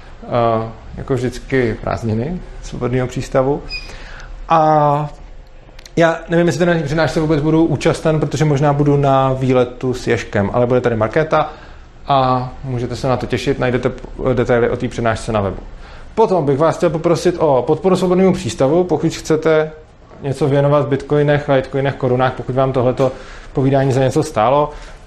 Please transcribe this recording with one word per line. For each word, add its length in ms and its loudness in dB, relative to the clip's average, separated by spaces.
eh, 460 0
jako 160 -4
vždycky 680 -2
prázdniny 600 -4
Svobodného 440 -4
přístavu. 540 -2
A 600 4
já 240 4
nevím, 180 4
jestli 180 0
ten 180 2
přednášce 360 0
vůbec 220 2
budu 240 4
účasten, 540 2
protože 260 0
možná 280 2
budu 240 4
na 360 4
výletu 600 0
s 140 -8
Ježkem, 460 0
ale 140 2
bude 140 2
tady 140 0
Markéta. 540 0
A 420 2
můžete 320 -4
se 120 -4
na 100 2
to 80 -4
těšit, 340 -2
najdete 300 0
p-, 440 -4
detaily 360 2
o 80 -2
té 100 -4
přednášce 440 -2
na 100 0
webu. 200 -4
Potom 300 2
bych 120 2
vás 200 2
chtěl 120 2
poprosit 500 0
o 280 2
podporu 280 2
Svobodnému 380 2
přístavu, 500 0
pokud 300 0
chcete 580 0
něco 260 -2
věnovat 380 4
v 40 -4
bitcoinech, 600 0
litecoinech, 460 0
korunách, 380 0
pokud 220 -6
vám 180 2
tohleto 380 2
povídání 380 2
za 100 2
něco 220 2
stálo. 460 2